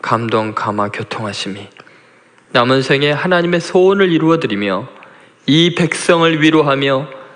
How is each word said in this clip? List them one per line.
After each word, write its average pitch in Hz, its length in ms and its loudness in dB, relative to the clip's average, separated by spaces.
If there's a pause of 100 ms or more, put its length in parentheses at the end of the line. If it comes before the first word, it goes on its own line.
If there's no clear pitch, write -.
감동, 113 540 -2
감화, 104 340 -4
교통하심이 101 800 -10 (840)
남은 127 300 2
생에 147 300 0
하나님의 175 480 0
소원을 190 500 2
이루어드리며 131 760 0 (580)
이 165 280 4
백성을 165 640 2
위로하며 139 680 2 (280)